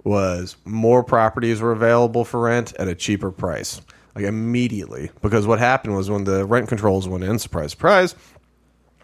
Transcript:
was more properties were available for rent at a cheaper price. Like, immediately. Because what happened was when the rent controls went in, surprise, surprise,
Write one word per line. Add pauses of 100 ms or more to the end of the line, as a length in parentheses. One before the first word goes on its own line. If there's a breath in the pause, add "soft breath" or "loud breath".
was
more
properties
were
available
for
rent
at
a
cheaper
price. (340 soft breath)
Like,
immediately. (100)
Because
what
happened
was
when
the
rent
controls
went
in,
surprise,
surprise, (880 soft breath)